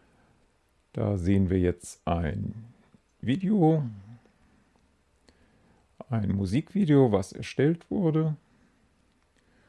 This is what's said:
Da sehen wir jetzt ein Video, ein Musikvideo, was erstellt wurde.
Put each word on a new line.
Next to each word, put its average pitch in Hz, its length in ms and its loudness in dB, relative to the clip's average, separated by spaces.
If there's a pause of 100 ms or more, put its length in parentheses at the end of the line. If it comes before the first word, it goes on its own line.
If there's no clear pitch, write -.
(920)
Da 104 240 -2
sehen 95 320 2
wir 95 100 2
jetzt - 460 -4
ein 85 480 -4 (680)
Video, 160 600 2 (2250)
ein 104 260 -2
Musikvideo, 135 760 2
was 95 220 0
erstellt - 560 -2
wurde. 156 460 0 (1300)